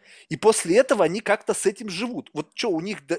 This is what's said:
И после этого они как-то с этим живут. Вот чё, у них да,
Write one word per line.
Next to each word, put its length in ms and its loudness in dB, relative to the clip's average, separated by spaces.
И 80 -6
после 400 2
этого 280 4
они 160 -2
как-то 320 0
с 120 -4
этим 240 -2
живут. 440 -8
Вот 200 -8
чё, 160 -4
у 120 -2
них 260 -8
да, 120 -2